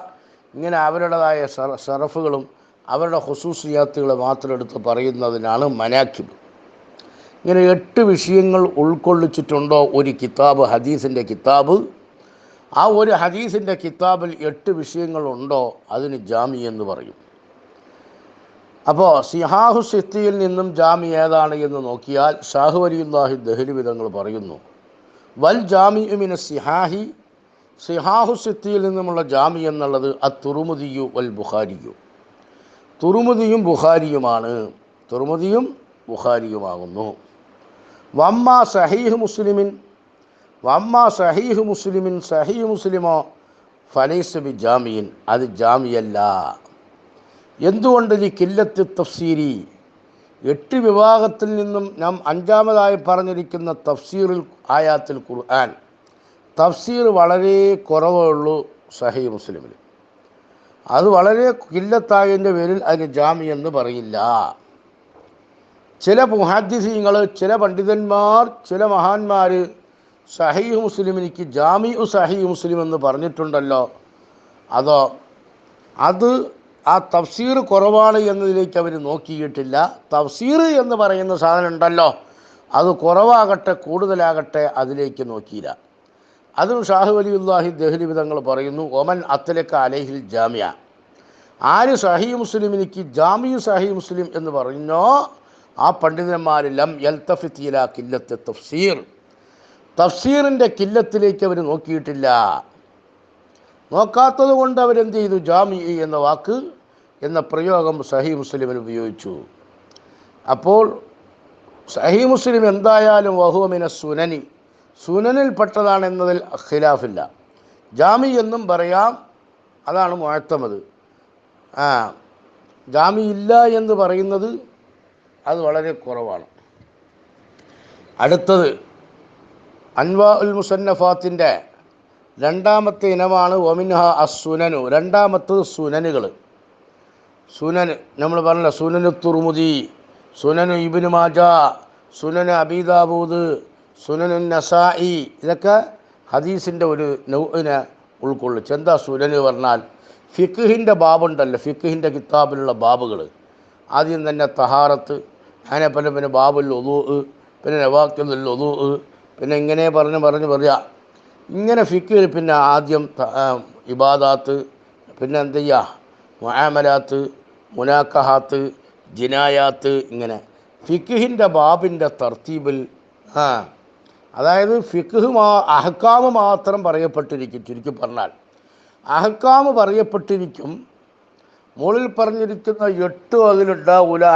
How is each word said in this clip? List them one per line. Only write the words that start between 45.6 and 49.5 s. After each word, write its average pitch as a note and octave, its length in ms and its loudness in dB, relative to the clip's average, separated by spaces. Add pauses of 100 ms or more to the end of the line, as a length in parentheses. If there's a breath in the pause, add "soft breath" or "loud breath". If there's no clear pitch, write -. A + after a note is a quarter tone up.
ജാമിയല്ല. A#2 580 0 (1400 soft breath)
എന്തുകൊണ്ട്? A3 520 2 (100)
ലി G3+ 60 0 (100)
കില്ലത്തി G3 460 0 (140)
തഫ്സീരി, D#3+ 540 -4 (920 soft breath)